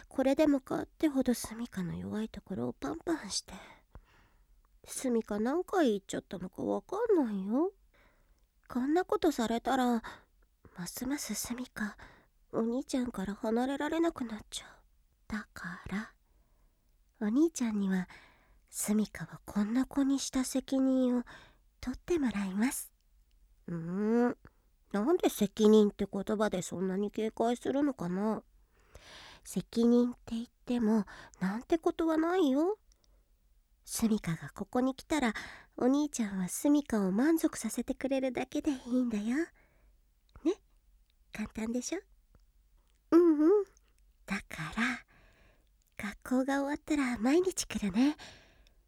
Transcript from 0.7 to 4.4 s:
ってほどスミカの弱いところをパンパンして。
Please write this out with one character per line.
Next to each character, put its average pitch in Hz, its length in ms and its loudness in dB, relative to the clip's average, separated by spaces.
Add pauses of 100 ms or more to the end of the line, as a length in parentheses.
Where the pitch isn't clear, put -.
っ - 40 -14
て - 200 -2
ほ 269 140 2
ど 247 140 2
ス - 180 -10
ミ 233 140 -8
カ 190 160 -6
の 165 120 -4
弱 196 280 -4
い 220 60 -8
と - 120 -14
こ - 140 -8
ろ 247 140 -4
を 233 40 -8
パ - 180 -8
ン 339 80 -6
パ 339 140 -2
ン 208 160 -6
し - 120 -6
て。 - 120 -16 (1300)